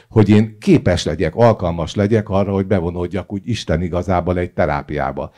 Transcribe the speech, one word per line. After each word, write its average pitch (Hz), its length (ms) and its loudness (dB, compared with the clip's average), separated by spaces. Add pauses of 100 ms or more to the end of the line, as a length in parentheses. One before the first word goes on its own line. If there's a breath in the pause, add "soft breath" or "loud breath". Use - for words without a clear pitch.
hogy 101 200 4
én 107 300 4
képes 110 460 2
legyek, 80 320 -2
alkalmas 92 580 2
legyek 104 340 0
arra, 98 240 0
hogy 98 140 -2
bevonódjak 90 640 -4
úgy 98 160 -8
Isten 87 340 -4
igazából 90 560 -2
egy 90 140 -4
terápiába. 71 840 -4